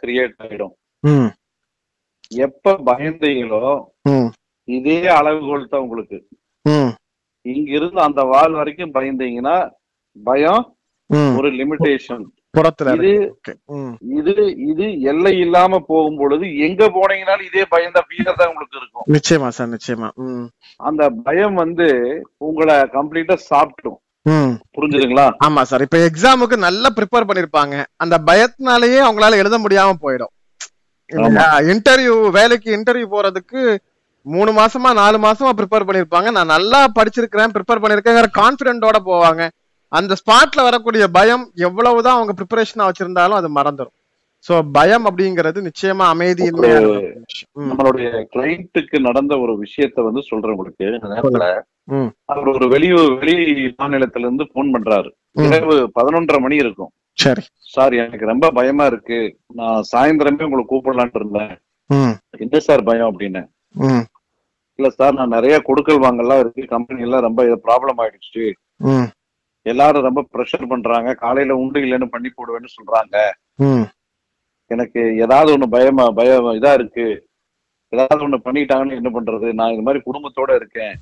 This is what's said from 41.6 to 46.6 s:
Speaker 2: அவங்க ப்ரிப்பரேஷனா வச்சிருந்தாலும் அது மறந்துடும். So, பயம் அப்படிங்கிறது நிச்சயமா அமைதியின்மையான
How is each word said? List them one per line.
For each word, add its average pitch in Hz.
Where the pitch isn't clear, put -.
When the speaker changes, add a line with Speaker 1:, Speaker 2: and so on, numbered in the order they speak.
Speaker 2:
அவங்க 220
ப்ரிப்பரேஷனா 208
வச்சிருந்தாலும் 180
அது -
மறந்துடும். 143
So, 170
பயம் 190
அப்படிங்கிறது 185
நிச்சயமா 190
அமைதியின்மையான 170